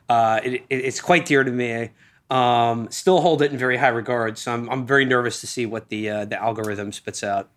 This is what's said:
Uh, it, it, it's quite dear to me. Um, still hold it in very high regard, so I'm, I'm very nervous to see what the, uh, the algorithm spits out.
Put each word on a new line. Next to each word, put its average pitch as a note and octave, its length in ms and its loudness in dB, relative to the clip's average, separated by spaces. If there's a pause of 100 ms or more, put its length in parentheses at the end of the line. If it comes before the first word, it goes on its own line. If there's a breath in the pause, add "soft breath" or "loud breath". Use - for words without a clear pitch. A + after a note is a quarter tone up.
Uh, A2+ 340 4
it, B2+ 120 -4
it, B2 140 -8
it's B2+ 320 -4
quite F3 260 4
dear C#3 180 4
to B2+ 80 0
me. A#2 380 -4 (380 soft breath)
Um, A#2+ 600 2
still F#3 300 2
hold D#3 200 2
it D3 120 2
in C#3 40 -6
very B2+ 200 0
high C3+ 100 2
regard, A#2 500 -2
so - 160 -6
I'm, A#2 160 -4
I'm B2+ 160 -4
very C3+ 200 4
nervous B2 380 0
to - 40 -14
see A#2+ 180 -6
what A2 260 -8
the, G#2+ 200 -4
uh, G#2 140 -4
the G#2 180 -6
algorithm G#2 480 -4
spits - 320 -10
out. G2+ 340 -2